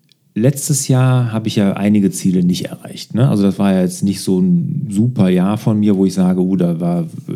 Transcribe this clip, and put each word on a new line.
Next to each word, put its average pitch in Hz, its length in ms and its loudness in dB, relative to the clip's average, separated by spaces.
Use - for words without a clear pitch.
letztes 135 540 0
Jahr 127 440 2
habe 110 160 -4
ich - 80 -4
ja 98 180 2
einige 101 360 2
Ziele 90 340 0
nicht 90 220 0
erreicht, - 480 -14
ne? 123 140 2
Also 107 140 2
das 98 160 0
war 98 160 2
ja 92 80 2
jetzt 90 220 -2
nicht 98 160 -2
so 92 200 0
ein 87 500 0
super 104 380 0
Jahr 92 300 2
von 107 220 0
mir, 104 160 2
wo 95 100 4
ich 92 80 -2
sage, 92 260 2
„Uh, 92 160 0
da 87 240 0
war 87 240 -2